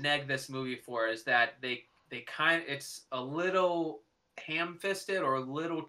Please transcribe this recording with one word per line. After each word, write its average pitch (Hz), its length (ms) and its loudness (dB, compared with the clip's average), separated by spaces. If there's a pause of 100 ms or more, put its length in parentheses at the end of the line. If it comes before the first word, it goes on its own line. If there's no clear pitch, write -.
neg 143 260 2
this 135 220 -2
movie 131 280 -4
for, 117 300 -2
is 113 180 -2
that 120 360 4
they, 123 240 -4 (260)
they 123 120 -8
kind, 165 440 2
it's - 360 -8 (100)
a 127 80 -2
little 170 840 2 (360)
ham-fisted 175 840 -2
or 135 140 2
a 131 40 0
little 156 480 -2